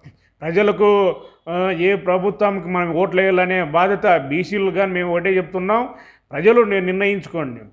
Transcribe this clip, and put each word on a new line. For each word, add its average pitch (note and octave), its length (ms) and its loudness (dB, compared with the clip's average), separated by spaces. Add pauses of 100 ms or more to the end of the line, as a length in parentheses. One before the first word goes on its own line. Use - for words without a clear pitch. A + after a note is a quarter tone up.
(400)
ప్రజలకు, G3 720 2 (340)
ఆ, F3+ 220 -2
ఏ F3+ 240 0
ప్రభుత్వానికి F#3+ 720 -2
మనం F3 260 -2
ఓట్లు F3+ 260 0
వేయాలనే F#3 440 2
బాధ్యత F#3 520 2
బీసీలు F3+ 540 -2
కానీ F#3+ 220 -2
మేము F3+ 200 -4
ఒకటే F3+ 240 0
చెప్తున్నాం, F#3+ 520 -2 (440)
ప్రజలు A3 300 4
ని-, G3 220 -2
నిర్ణయించుకోండి. F3+ 760 -4 (120)